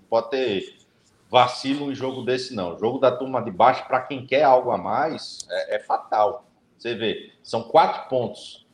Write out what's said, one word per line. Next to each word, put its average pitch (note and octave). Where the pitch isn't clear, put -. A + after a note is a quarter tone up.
pode A2+
ter B2
vacilo C3+
em C3
jogo C3
desse, B2+
não. F2
O D#2+
jogo A#2+
da B2+
turma C3
de G#2+
baixo, A#2
pra B2+
quem B2+
quer C3+
algo B2+
a A#2
mais, A2
é, F#2
é -
fatal. -
Você A#2
vê, G#2+
são A2+
quatro -
pontos. -